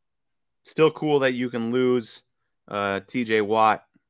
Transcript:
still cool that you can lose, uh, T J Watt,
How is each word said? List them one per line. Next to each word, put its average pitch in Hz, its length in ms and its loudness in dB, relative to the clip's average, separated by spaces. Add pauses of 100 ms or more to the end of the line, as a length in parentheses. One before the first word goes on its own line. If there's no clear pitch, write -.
(600)
still 156 300 2
cool 151 280 0
that 131 140 2
you 123 160 -4
can 117 220 -6
lose, 127 500 0 (460)
uh, 101 400 -4
T 127 160 -4
J 110 180 2
Watt, 107 420 2 (260)